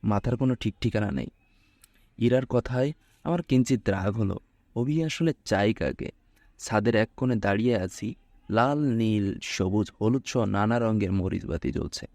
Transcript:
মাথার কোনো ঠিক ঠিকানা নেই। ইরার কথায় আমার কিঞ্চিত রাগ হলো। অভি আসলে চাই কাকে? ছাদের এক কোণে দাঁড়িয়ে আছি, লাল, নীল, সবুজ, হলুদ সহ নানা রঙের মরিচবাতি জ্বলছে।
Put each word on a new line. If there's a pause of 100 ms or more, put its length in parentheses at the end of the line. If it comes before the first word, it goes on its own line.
মাথার
কোনো
ঠিক
ঠিকানা
নেই। (920)
ইরার
কথায় (320)
আমার
কিঞ্চিত
রাগ
হলো। (380)
অভি
আসলে (100)
চাই
কাকে? (480)
ছাদের
এক
কোণে
দাঁড়িয়ে
আছি, (360)
লাল,
নীল,
সবুজ, (100)
হলুদ
সহ
নানা
রঙের
মরিচবাতি
জ্বলছে।